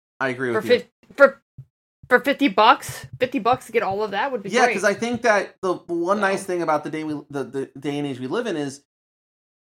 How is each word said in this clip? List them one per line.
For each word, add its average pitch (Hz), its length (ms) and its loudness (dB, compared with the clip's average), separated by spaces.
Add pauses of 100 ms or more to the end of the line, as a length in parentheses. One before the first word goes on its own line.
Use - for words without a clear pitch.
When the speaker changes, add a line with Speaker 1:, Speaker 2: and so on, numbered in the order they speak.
(180)
Speaker 1:
I 131 100 -2
agree 127 240 -2
Speaker 2:
For 113 80 0
Speaker 1:
with 220 100 -6
you. 240 80 6
Speaker 2:
fif-, - 380 -14
for, 277 260 6 (680)
for 247 120 4
fifty 277 280 2
bucks, 220 580 4 (120)
fifty 254 220 -2
bucks 240 260 0
to 233 60 -18
get 226 100 0
all 196 220 -2
of 202 80 -6
that 220 180 -2
would 226 140 -8
be 202 60 -8
Speaker 1:
Yeah, 240 160 4
Speaker 2:
great. 233 80 0
Speaker 1:
'cause 190 100 -2
I 202 100 4
think 233 280 -4
that 208 400 2
the 185 120 0
one 170 440 -2
Speaker 2:
So. - 20 -4
Speaker 1:
nice 196 240 0
thing 180 180 -2
about 151 220 0
the 160 60 -8
day 156 120 -6
we, 151 260 -6
the, 139 160 -6
the 131 220 -6 (120)
day 143 200 -4
and 147 80 -4
age 131 140 -6
we 127 80 -6
live 226 180 -4
in 185 100 -4
is 143 280 -6 (920)